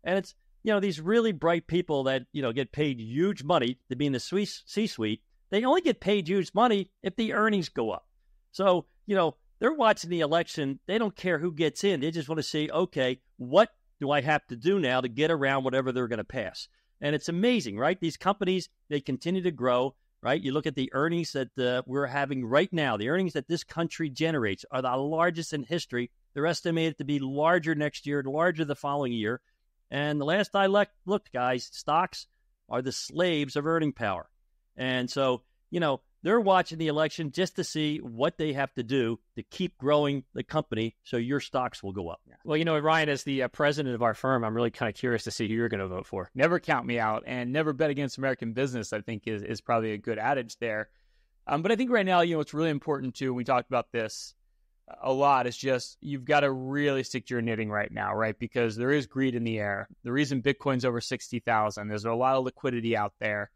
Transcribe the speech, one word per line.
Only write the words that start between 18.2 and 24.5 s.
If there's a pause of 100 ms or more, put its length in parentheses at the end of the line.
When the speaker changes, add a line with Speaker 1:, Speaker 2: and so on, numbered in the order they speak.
Speaker 1:
they
continue
to
grow, (260)
right?
You
look
at
the
earnings
that,
uh,
we're
having
right
now.
The
earnings
that
this
country
generates